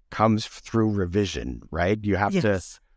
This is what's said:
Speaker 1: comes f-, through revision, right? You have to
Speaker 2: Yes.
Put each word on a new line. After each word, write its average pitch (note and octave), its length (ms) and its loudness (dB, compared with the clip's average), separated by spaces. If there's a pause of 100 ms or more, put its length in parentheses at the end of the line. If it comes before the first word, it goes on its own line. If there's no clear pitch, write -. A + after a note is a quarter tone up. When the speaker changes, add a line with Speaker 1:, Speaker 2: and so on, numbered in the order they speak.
(100)
Speaker 1:
comes A2 360 2
f-, - 180 -18
through A2 280 2
revision, E2+ 760 -2
right? F2+ 320 0
You G2+ 140 0
have G#2 160 0
to D#3 200 2
Speaker 2:
Yes. - 280 -6 (160)